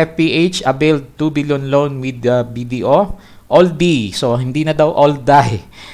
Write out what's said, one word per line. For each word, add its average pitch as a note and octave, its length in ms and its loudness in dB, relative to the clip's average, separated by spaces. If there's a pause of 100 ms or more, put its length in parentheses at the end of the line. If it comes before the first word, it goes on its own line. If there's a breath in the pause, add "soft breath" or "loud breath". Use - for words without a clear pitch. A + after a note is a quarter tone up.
F D#3+ 160 -4
P D#3+ 160 2
H F3+ 320 0
availed C#3 480 0
two D3+ 160 -2
billion C#3+ 400 -4
loan C#3 320 0
with B2 240 -6
the B2 160 2
B A#2+ 240 -10
D A#2+ 160 -6
O. F3 320 2 (320 loud breath)
All F3 240 4
D. D3 400 0
So, A#2+ 240 -2
hindi B2+ 320 -4
na D#3 80 -2
daw D#3 160 2
all D3 240 2
die. B2+ 480 2 (320 loud breath)